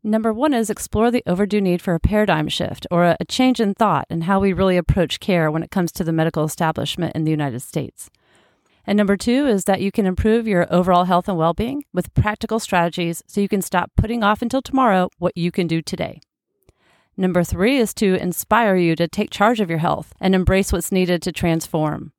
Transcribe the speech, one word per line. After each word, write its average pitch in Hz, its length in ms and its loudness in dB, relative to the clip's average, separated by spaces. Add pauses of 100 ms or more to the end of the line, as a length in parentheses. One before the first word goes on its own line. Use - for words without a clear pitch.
Number 220 280 0
one 269 220 0
is 226 160 0
explore 220 400 0
the 240 160 0
overdue 196 360 0
need 180 200 0
for 180 140 0
a 165 40 -2
paradigm 190 500 2
shift - 420 -6
or 175 140 4
a, 170 140 2
a 175 60 -4
change 254 340 2
in 202 140 0
thought 185 380 0
and 165 140 -4
how 196 140 2
we 196 140 2
really 185 240 2
approach 175 420 0
care 170 300 0
when 160 140 -2
it - 80 -14
comes 175 220 0
to - 100 -8
the 165 100 -2
medical 160 300 0
establishment 160 720 -4
in 160 80 -2
the 156 80 0
United 143 300 -4
States. - 500 -10 (760)
And 202 120 0
number 202 180 2
two 254 320 0
is 202 160 2
that 190 160 0
you 190 140 -2
can 214 120 0
improve 220 400 0
your 185 240 2
overall 180 360 4
health 180 240 2
and 185 80 -2
well-being 214 560 -2
with - 200 -6
practical 220 460 -2
strategies 170 680 -2
so - 140 -6
you 202 80 0
can 196 140 -2
stop - 340 -4
putting 220 300 0
off 208 160 2
until 254 200 -2
tomorrow 214 480 2 (100)
what 175 180 -2
you 175 140 -2
can 180 160 -2
do 165 140 -2
today. - 380 -8 (960)
Number 180 300 0
three 208 320 0
is 226 160 0
to 190 220 2
inspire 202 600 0
you 170 220 2
to 170 100 0
take - 220 -4
charge 220 320 2
of 180 80 -2
your 165 100 -2
health - 400 -2
and 190 160 2
embrace 190 380 2
what's 196 180 -4
needed 180 300 0
to 185 100 -4
transform. 156 880 -2